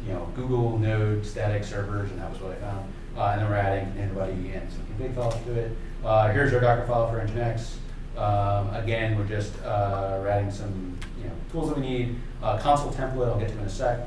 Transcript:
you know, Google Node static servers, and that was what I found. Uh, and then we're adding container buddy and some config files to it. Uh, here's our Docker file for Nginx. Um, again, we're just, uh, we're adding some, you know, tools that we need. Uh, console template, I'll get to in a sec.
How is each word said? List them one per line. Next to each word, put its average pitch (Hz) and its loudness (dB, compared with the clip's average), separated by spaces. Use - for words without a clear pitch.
you 98 -2
know, - -4
Google 120 2
Node 107 2
static 104 0
servers, 101 -4
and 95 -6
that 92 -6
was - -8
what 95 -6
I - -6
found. 98 -6
Uh, 107 0
and 104 4
then 104 2
we're 101 2
adding 95 2
container 101 -2
buddy 95 -2
and - -6
some - -6
config 127 -4
files 120 0
to 120 -4
it. 113 0
Uh, 110 8
here's 131 4
our 123 6
Docker 117 6
file 117 2
for 113 0
Nginx. 113 -2
Um, 101 2
again, 110 0
we're 101 0
just, 104 -4
uh, 98 0
we're 101 0
adding 101 2
some, 95 -6
you - -6
know, - -6
tools 156 -2
that 139 0
we 127 -2
need. 123 0
Uh, 107 2
console 143 4
template, 127 0
I'll 107 2
get 104 0
to 107 -4
in 104 -2
a 98 -2
sec. 120 0